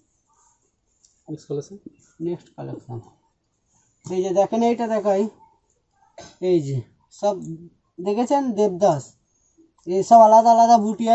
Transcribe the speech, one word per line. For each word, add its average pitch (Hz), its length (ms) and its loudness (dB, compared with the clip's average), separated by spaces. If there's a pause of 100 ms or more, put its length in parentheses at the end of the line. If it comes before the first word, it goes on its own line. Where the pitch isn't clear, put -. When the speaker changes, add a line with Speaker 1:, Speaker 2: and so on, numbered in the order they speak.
(1300)
Speaker 1:
নেক্সট 151 200 -16
কালেকশন। 147 280 -10 (440)
Speaker 2:
নেক্সট 170 360 -10
কালেকশন। 127 420 -16 (1120)
এই 185 140 -4
যে 190 140 -6
দেখেন, 220 240 0
এইটা 233 320 -2
দেখাই। 202 280 -2 (1160)
এই 180 260 0
যে 135 100 -6 (440)
সব 202 140 -2 (640)
দেখেছেন 233 440 -2 (100)
দেবদাস, 185 520 0 (840)
এই 185 160 -2
সব 233 180 6
আলাদা 220 300 6
আলাদা 233 280 4
বুটি 220 360 -6